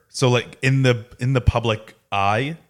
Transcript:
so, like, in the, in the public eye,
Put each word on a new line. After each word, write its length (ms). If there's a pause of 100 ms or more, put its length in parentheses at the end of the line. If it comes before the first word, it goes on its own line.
so, 200
like, 320
in 220
the, 240 (140)
in 140
the 60
public 540 (180)
eye, 440 (140)